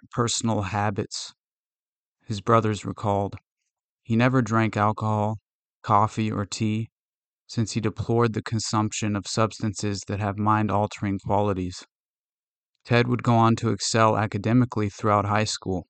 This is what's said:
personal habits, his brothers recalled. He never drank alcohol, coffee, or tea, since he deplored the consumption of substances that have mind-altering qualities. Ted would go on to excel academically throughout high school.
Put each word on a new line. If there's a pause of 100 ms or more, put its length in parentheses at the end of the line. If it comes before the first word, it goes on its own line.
(120)
personal
habits, (920)
his
brothers
recalled. (680)
He
never
drank
alcohol, (440)
coffee,
or
tea, (580)
since
he
deplored
the
consumption
of
substances
that
have
mind-altering
qualities. (1000)
Ted
would
go
on
to
excel
academically
throughout
high
school.